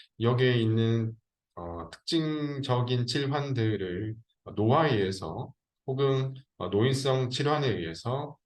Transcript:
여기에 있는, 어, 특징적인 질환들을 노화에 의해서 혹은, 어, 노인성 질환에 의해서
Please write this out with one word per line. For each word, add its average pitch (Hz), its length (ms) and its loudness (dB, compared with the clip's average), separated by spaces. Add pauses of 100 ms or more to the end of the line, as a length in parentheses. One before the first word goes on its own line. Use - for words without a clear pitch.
(200)
여기에 120 380 4
있는, 113 560 2 (420)
어, 85 360 -10
특징적인 139 1120 -2
질환들을 110 1120 -2 (400)
노화에 131 380 4
의해서 95 600 -2 (340)
혹은, 135 460 0 (240)
어, 92 120 -6
노인성 131 600 2
질환에 147 380 0
의해서 113 800 -4